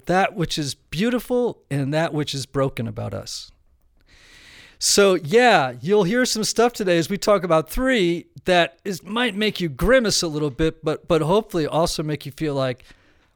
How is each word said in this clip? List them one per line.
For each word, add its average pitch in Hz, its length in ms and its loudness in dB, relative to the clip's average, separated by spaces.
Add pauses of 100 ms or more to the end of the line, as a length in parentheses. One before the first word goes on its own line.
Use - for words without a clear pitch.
that 185 300 0
which 160 200 -4
is 143 200 -6
beautiful 240 840 -4 (100)
and 139 220 -2
that 160 220 -2
which 147 200 -4
is 135 120 -8
broken 135 400 -2
about 110 280 -8
us. - 360 -12 (1300)
So, 202 360 4
yeah, 175 680 4
you'll 196 240 2
hear 240 220 2
some 220 180 -4
stuff 240 280 2
today 180 260 0
as 165 100 0
we 196 80 -4
talk 196 280 2
about 160 260 2
three 214 560 0 (200)
that 175 380 2
is, 190 200 -8
might 214 320 -4
make 208 240 -2
you 175 80 -2
grimace 202 540 2
a 175 60 -2
little 151 220 -2
bit, 160 340 -4
but, 151 220 -4
but 165 160 2
hopefully 170 440 0
also 165 360 0
make 151 240 -6
you 135 60 -12
feel 151 220 -4
like, 131 300 -4 (520)